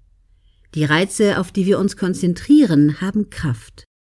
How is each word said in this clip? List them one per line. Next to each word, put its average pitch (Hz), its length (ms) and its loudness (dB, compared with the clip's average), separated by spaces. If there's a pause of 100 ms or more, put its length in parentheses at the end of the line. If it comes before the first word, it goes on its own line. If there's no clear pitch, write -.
(760)
Die 151 80 -2
Reize, 185 560 0
auf 180 120 -4
die 190 140 -2
wir 196 140 2
uns 196 180 -2
konzentrieren, 175 1040 2
haben 202 280 -4
Kraft. - 560 -10 (320)